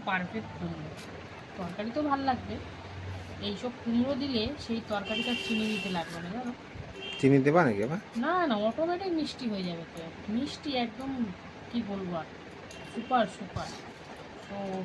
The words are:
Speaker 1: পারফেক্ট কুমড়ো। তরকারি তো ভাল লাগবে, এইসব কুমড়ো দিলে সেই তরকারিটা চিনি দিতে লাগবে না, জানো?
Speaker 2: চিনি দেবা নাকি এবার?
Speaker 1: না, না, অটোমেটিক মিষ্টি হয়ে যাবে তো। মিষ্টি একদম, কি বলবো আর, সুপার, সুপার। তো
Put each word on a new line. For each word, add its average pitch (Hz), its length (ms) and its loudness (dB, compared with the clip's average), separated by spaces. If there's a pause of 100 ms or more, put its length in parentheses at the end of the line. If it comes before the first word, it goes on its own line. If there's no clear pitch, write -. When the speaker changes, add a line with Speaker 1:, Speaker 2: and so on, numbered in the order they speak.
Speaker 1:
পারফেক্ট 190 500 0
কুমড়ো। 160 320 -6 (680)
তরকারি 196 380 -4
তো 302 40 2 (100)
ভাল 277 100 4 (100)
লাগবে, 208 240 0 (920)
এইসব 220 240 -2 (100)
কুমড়ো 240 400 4
দিলে 262 200 2 (220)
সেই 226 160 0 (100)
তরকারিটা 214 420 0 (120)
চিনি 220 280 2
দিতে 190 240 0
লাগবে 165 280 -2
না, 175 120 -4
জানো? 247 160 -4 (680)
Speaker 2:
চিনি 135 180 10 (100)
দেবা 156 200 10
নাকি 101 200 4
এবার? 165 140 0 (240)
Speaker 1:
না, 311 80 4 (180)
না, 226 40 4 (140)
অটোমেটিক 349 500 0
মিষ্টি 254 340 -2
হয়ে 190 160 0
যাবে 170 240 -4
তো। 170 80 -10 (340)
মিষ্টি 285 360 -2 (140)
একদম, 247 260 -4 (600)
কি 240 80 0 (120)
বলবো 190 220 -2 (100)
আর, 156 60 -8 (640)
সুপার, 233 320 4 (120)
সুপার। 180 320 -6 (800)
তো 196 80 -6 (280)